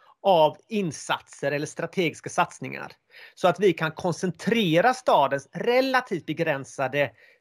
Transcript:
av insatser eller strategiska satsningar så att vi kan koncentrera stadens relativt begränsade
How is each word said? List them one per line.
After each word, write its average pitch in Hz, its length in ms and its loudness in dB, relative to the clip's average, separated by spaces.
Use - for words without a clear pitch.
av 156 340 4
insatser 151 800 -4
eller 147 140 -4
strategiska 165 640 -4
satsningar - 640 -6
så - 120 0
att 170 120 2
vi 190 140 4
kan 160 180 -4
koncentrera 190 1000 0
stadens 139 600 0
relativt 254 720 0
begränsade 143 840 -4